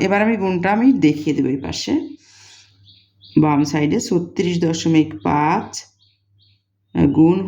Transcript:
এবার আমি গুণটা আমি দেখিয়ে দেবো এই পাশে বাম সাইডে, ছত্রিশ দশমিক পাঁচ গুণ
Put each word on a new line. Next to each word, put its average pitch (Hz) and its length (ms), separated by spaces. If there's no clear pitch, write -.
এবার 196 220
আমি 226 140
গুণটা 185 360
আমি 233 160
দেখিয়ে 151 380
দেবো 131 180
এই 139 80
পাশে - 300
বাম 151 280
সাইডে, 151 360
ছত্রিশ 175 600
দশমিক 160 480
পাঁচ 156 440
গুণ 165 200